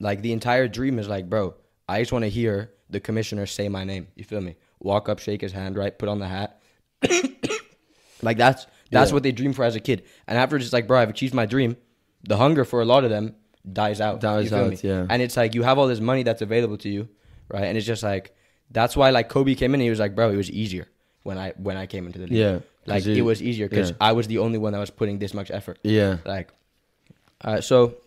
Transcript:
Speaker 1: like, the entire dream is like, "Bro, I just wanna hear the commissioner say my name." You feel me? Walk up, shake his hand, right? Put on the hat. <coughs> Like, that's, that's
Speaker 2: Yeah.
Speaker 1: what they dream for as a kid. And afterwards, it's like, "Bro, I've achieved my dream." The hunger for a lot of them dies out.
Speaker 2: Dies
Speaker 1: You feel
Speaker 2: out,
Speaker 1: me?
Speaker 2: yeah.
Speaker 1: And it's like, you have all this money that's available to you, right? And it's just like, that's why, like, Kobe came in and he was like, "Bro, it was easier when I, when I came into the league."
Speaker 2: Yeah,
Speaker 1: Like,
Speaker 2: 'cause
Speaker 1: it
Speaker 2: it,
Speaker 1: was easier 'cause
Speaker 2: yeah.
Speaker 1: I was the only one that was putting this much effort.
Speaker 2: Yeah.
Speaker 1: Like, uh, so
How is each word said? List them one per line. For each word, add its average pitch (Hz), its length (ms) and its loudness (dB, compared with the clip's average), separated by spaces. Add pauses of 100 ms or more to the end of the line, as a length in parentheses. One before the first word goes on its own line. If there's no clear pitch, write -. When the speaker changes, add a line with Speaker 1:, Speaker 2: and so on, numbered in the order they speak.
Speaker 1:
like, 101 220 -4
the 117 100 -2
entire 123 360 2
dream 123 300 -2
is 104 100 -6
like, 95 200 -6
"Bro, 98 260 -2 (340)
I 98 120 0
just 120 120 -2
wanna 113 160 0
hear 110 440 -2 (180)
the 98 100 -4
commissioner 110 460 -4
say 101 220 -6
my 95 160 -6
name." 95 300 -8
You - 100 -18
feel 107 160 -8
me? 90 160 -10 (240)
Walk 101 280 -2
up, 104 100 -2
shake 104 220 -6
his 98 120 -8
hand, 95 240 -8
right? 101 200 -4
Put 104 120 -6
on 104 100 -4
the 98 100 -6
hat. 98 320 -8 (420)
<coughs> - 80 2 (1120)
Like, 113 160 0
that's, 127 280 4 (240)
that's 127 200 6
Speaker 2:
Yeah. - 40 2
Speaker 1:
what 143 80 2
they 135 100 2
dream 131 200 -2
for 131 120 -4
as 113 120 0
a 107 40 -6
kid. 117 220 -2 (240)
And 113 120 0
afterwards, 131 260 2
it's 107 80 -8
like, 117 140 2
"Bro, 127 140 6
I've 110 100 4
achieved 127 240 -4
my 120 100 2
dream." 120 320 0 (480)
The 104 140 0
hunger 139 260 6
for 123 160 0
a 113 60 4
lot 131 180 6
of 117 60 2
them 107 240 -4 (360)
dies 104 300 0
out. 107 200 -2
Speaker 2:
Dies 107 240 0
Speaker 1:
You 107 60 -4
feel 104 140 0
Speaker 2:
out, 98 60 0
Speaker 1:
me? 95 120 -6
Speaker 2:
yeah. 95 280 0
Speaker 1:
And 120 100 2
it's 123 160 -2
like, 113 180 2
you 120 100 0
have 131 140 4
all 139 80 6
this 120 140 0
money 127 220 2
that's 117 180 0
available 110 380 0
to - 100 -10
you, 101 200 -4 (420)
right? 101 140 -4
And 98 120 -2
it's 107 100 -4
just 113 160 -4
like, 98 320 -4 (360)
that's 117 260 0
why, 135 140 6
like, 120 180 2
Kobe 135 260 2
came 131 200 2
in 139 60 2
and - 20 2
he 120 80 2
was 110 100 0
like, 101 140 -2
"Bro, 113 160 2
it 101 60 0
was 92 140 -2
easier 95 380 -6 (360)
when 98 120 -8
I, 92 220 -8
when 95 180 -6
I 95 100 -8
came 92 200 -10
into 87 120 -12
the 92 80 -10
league." 113 120 0
Speaker 2:
Yeah, 98 220 2 (260)
Speaker 1:
Like, 101 160 0
Speaker 2:
'cause 95 60 -4
Speaker 1:
it 107 100 2
Speaker 2:
it, 123 40 4
Speaker 1:
was 113 200 2
easier 110 260 -2
'cause 98 220 0
Speaker 2:
yeah. 82 100 -6
Speaker 1:
I 110 120 6
was 113 160 0
the 113 100 -2
only 113 200 0
one 107 140 -2
that 101 80 -4
was 101 100 -6
putting 101 280 -4
this 98 160 -6
much 98 160 -10
effort. 92 320 -10
Speaker 2:
Yeah. 104 420 4
Speaker 1:
Like, 98 240 -8 (960)
uh, 107 160 -2
so 123 360 4 (100)